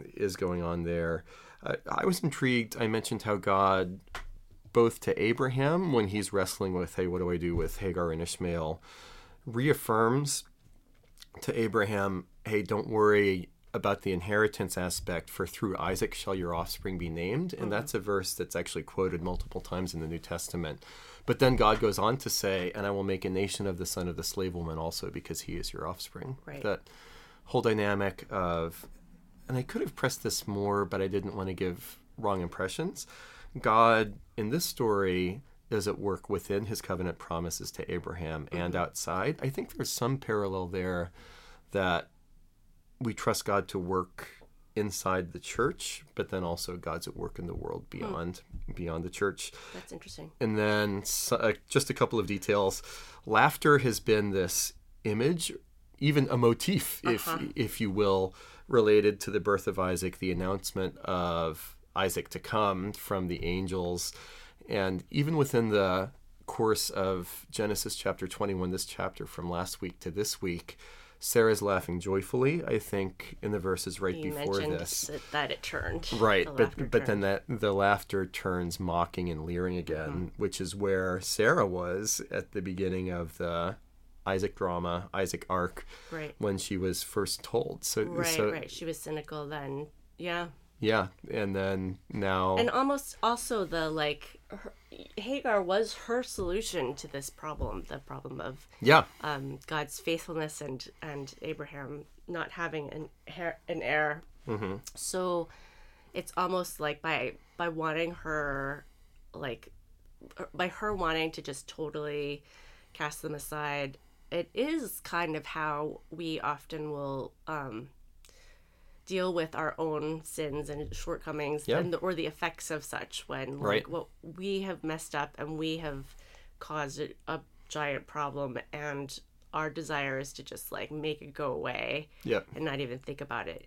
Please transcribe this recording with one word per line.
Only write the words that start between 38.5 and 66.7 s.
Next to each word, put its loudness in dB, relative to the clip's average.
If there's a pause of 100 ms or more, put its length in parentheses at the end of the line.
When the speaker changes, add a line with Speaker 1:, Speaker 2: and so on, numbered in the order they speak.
Speaker 1:
and -2
Speaker 2:
Mm-hmm. 2
Speaker 1:
outside. -2
I -2
think -8
there's -6
some 0
parallel 0
there -2 (600)
that 2 (880)
we 0
trust 0
God 2
to -2
work -2 (480)
inside 0
the -8
church, -2 (100)
but -2
then -2
also -4
God's -6
at -10
work -8
in -6
the -6
world -6
Speaker 2:
Hmm. -10
Speaker 1:
beyond, -4 (320)
beyond -4
the -4
church. 0 (220)
Speaker 2:
That's -12
interesting. -14
Speaker 1:
And 2
then 4
s-, 0
uh, 4 (140)
just 2
a 0
couple 2
of 0
details. 4 (440)
Laughter 8
has 2
been 4
this 2 (300)
image, 2 (480)
even 6
a 2
motif, 4
if, 2
Speaker 2:
Uh-huh. -2 (100)
Speaker 1:
if 0
you 2
will, 6 (340)
related 8
to -4
the 4
birth 4
of 0
Isaac, 0
the 0
announcement -2
of 0 (200)
Isaac 0
to -8
come 2
from -2
the -4
angels. -2 (560)
And 0
even 2
within 4
the 4 (340)
course 2